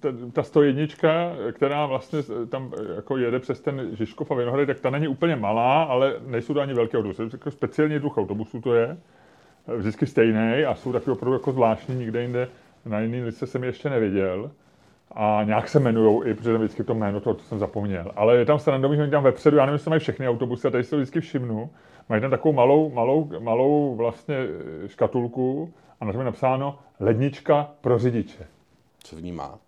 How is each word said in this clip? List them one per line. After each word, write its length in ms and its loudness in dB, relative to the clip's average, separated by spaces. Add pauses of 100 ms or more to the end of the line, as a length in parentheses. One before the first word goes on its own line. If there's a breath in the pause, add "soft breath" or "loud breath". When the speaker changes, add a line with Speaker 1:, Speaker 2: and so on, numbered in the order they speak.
Speaker 1:
ten, 300 -6
ta 120 0
sto 200 4
jednička, 680 2 (200)
která 340 0
vlastně 360 -4
s-, 260 -6
tam, 300 -8
eh, 180 -8
jako 200 -4
jede 220 0
přes 220 -6
ten 320 -4
Žižkov 380 -6
a 40 0
Vinohrady, 320 0
tak 140 -4
ta 100 0
není 180 -2
úplně 280 0
malá, 460 2
ale 320 2 (120)
nejsou 280 -4
to 60 0
ani 140 -4
velké 240 2
autobusy. 240 -4 (100)
Jako 180 -10
speciálně 480 -2
druh 200 -2
autobusů 420 -4
to 140 0
je. 220 2 (720 soft breath)
Eh, 80 -4
vždycky 300 -2
stejný 580 4
a 100 0
jsou 180 -6
taky 180 -2
opravdu 220 0
jako 200 -2
zvláštní, 420 2
nikde 280 -4
jinde 260 -4 (380 loud breath)
na 140 -4
jiný 220 -4
lice 240 -6
jsem 160 -6
je 60 -4
ještě 220 -6
neviděl. 600 0 (640 soft breath)
A 300 2
nějak 240 0
se 120 4
jmenujou 460 4
i, 80 0
protože 180 -2
tam 80 2
vždycky 240 -2
to 100 -2
jméno, 260 -2
to, 140 -2
to 100 -10
jsem 140 -10
zapomněl. 580 -4
Ale 200 6
je 80 4
tam 140 4
srandový, 380 0
že 60 2
oni 80 -2
tam 140 2
vepředu, 320 6
já 100 6
nevím, 80 0
jestli 140 -4
mají 120 2
všechny 280 -4
autobusy, 400 -2
a 20 2
tady 140 0
si 60 -10
to 60 -2
vždycky 240 -2
všimnu, 500 -6 (380 loud breath)
mají 140 2
tam 80 -2
takovou 240 2
malou, 360 6
malou, 480 0
malou 580 2
vlastně, 400 -4 (480)
eh, 40 -12
škatulku 840 -2 (280 soft breath)
a 40 -8
na 80 -4
tom 80 -4
je 40 -4
napsáno 540 -2 (220 loud breath)
lednička 680 0 (100)
pro 180 2
řidiče. 480 -2 (580)
Speaker 2:
Co 120 -20
v 60 -16
ní 100 -10
má? 360 -12